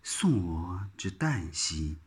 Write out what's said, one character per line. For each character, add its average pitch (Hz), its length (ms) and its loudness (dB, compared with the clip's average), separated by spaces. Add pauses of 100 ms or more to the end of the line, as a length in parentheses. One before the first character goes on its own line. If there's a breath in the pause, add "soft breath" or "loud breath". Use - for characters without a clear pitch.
送 131 420 4
我 87 500 -2
至 95 160 -4
旦 104 400 0
夕。 78 560 -2